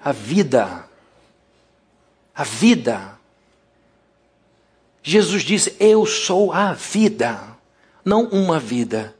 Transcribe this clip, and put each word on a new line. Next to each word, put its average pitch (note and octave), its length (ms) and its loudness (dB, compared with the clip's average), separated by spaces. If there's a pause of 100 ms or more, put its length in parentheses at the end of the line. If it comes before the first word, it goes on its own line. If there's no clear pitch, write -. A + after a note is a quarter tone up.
A C#3+ 80 -4
vida." A#2 760 -2 (1500)
A D3+ 100 -6
vida. A#2 760 0 (1800)
Jesus F#3 400 2
disse, F#3 360 -2
"Eu G#3+ 280 4
sou F#3+ 440 0
a F#3 220 0
vida." A#2 880 -2 (440)
Não G#3 220 2
uma F#3+ 340 0
vida A2 600 -4